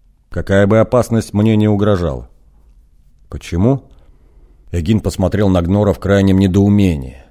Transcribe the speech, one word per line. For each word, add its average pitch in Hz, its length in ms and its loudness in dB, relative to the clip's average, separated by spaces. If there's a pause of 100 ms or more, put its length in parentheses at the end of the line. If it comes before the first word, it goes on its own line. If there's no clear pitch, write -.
(300)
Какая 98 380 0
бы 110 120 4
опасность 113 540 0
мне 107 220 2
не 107 120 2
угрожала». 92 600 -2 (1000)
«Почему?» 92 600 -4 (840)
Эгин 90 280 -2
посмотрел 98 480 -2
на 92 140 2
Гнора 98 320 0
в - 60 -12
крайнем 98 400 2
недоумении. 98 800 0 (140)